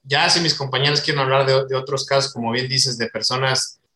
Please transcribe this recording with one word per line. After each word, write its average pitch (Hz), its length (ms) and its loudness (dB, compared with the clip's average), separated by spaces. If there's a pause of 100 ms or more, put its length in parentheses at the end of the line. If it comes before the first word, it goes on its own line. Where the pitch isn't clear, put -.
Ya 147 260 2
si 170 100 2
mis 160 140 0
compañeros 139 480 0
quieren 147 200 0
hablar 135 240 4
de, 135 220 2
de 131 80 -2
otros 135 300 -4
casos, 139 260 0
como 117 200 -4
bien 127 180 -2
dices, 131 280 0
de 113 120 -4
personas 127 720 -2 (140)